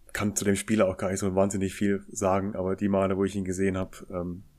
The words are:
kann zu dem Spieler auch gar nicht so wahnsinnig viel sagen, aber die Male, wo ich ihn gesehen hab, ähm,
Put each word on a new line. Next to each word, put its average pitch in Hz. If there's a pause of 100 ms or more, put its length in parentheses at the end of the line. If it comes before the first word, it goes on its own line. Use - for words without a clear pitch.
(120)
kann 101
zu -
dem 101
Spieler 107
auch 92
gar 95
nicht 95
so 95
wahnsinnig 98
viel 101
sagen, 98
aber 95
die 104
Male, 98
wo 98
ich 98
ihn 98
gesehen 92
hab, -
ähm, 90 (140)